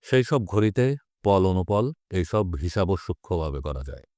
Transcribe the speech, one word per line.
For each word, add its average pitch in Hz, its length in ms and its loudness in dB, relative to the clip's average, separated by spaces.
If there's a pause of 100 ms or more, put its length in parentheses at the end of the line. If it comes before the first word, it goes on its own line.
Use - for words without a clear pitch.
সেই 127 180 4
সব 143 200 0
ঘড়িতে 107 400 2 (380)
পল 98 240 4
অনুপল 92 380 2 (260)
এইসব 95 340 0 (100)
হিসাবও 90 420 0
সূক্ষ্মভাবে 78 640 -6
করা 67 240 -8
যায়। - 200 -14 (120)